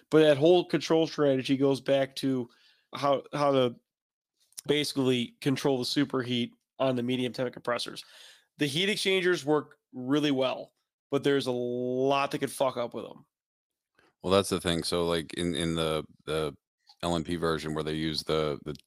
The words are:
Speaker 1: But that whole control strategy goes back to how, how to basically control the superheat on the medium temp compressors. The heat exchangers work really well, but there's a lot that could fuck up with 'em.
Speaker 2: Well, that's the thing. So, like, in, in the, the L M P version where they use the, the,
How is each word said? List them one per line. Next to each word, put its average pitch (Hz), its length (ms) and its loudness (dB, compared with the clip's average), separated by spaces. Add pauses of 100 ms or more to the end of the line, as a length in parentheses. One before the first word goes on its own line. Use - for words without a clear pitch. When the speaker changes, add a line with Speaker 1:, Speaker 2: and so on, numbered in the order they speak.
Speaker 1:
But 156 100 6
that 151 180 8
whole 170 260 6
control 160 440 2
strategy 135 500 2
goes 135 240 2
back 135 360 0
to 131 320 -2 (460)
how, 139 280 0 (100)
how 147 180 2
to 127 240 4 (880)
basically 131 760 0
control 135 360 0
the 123 60 -2
superheat 123 680 -2 (280)
on 131 160 0
the 120 80 -2
medium 123 300 -2
temp 123 180 -6
compressors. - 540 -8 (540)
The 147 60 0
heat 160 240 0
exchangers 185 540 0
work 147 320 -2 (180)
really 143 380 0
well, 127 400 -2 (400)
but 139 120 0
there's 139 240 2
a 127 40 0
lot 127 800 -2
that 147 60 -4
could 131 140 -4
fuck 131 260 -2
up 120 160 -6
with 113 120 -10
'em. - 200 -18 (960)
Speaker 2:
Well, 85 100 -2
that's 98 180 4
the 90 120 0
thing. 85 220 0
So, 87 220 0
like, 85 280 -2
in, 87 220 -2
in 82 200 -2
the, 78 300 -2 (200)
the 76 300 -4 (480)
L 87 120 -2
M 82 80 -2
P 87 120 -6
version 78 380 -2
where 78 100 -4
they 78 100 -6
use 78 300 -4
the, 76 400 -2
the, 76 120 -8 (120)